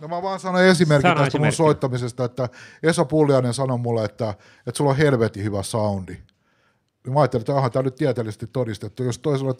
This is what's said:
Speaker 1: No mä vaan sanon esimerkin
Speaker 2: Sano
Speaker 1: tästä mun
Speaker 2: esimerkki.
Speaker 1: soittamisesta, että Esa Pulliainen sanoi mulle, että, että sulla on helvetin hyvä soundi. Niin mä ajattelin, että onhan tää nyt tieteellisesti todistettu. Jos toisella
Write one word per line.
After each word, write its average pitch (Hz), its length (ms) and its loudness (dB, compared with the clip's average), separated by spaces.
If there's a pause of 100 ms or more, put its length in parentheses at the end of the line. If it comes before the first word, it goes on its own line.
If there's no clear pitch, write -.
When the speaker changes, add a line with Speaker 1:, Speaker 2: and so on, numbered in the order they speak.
Speaker 1:
No 151 80 -14
mä 175 140 -6
vaan 190 180 -6
sanon 180 240 0
esimerkin 156 460 6
Speaker 2:
Sano 170 40 4 (100)
Speaker 1:
tästä 139 140 0
mun 147 80 2
Speaker 2:
esimerkki. 143 100 0
Speaker 1:
soittamisesta, 127 680 0
että 123 240 -4 (340)
Esa 165 220 2
Pulliainen 135 500 2
sanoi 131 240 -2
mulle, 117 260 -2
että, 110 260 -4 (360)
että 120 120 -8
sulla 143 120 2
on 135 60 2
helvetin 117 480 2
hyvä 101 180 -4
soundi. 98 540 -4 (880)
Niin 127 100 -6
mä 147 60 4
ajattelin, 123 220 2
että 139 120 -4
onhan 135 160 0
tää 131 120 -2
nyt 131 120 -4
tieteellisesti 120 520 -4
todistettu. 113 580 -8
Jos 120 140 -4
toisella 135 400 -4